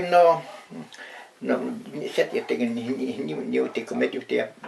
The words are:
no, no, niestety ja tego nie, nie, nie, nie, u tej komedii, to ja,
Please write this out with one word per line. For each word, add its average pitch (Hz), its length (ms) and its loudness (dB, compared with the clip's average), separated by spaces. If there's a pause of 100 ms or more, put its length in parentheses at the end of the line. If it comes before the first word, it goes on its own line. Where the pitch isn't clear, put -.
(120)
no, 170 300 8 (1000)
no, 127 180 0 (340)
niestety - 440 -2
ja 113 60 -2
tego 123 200 -2
nie, 117 200 -2
nie, 127 340 -4
nie, 147 180 -6
nie, 127 280 0
u - 60 -2
tej 117 160 -6
komedii, 127 360 -2
to - 120 -4
ja, 117 140 0 (200)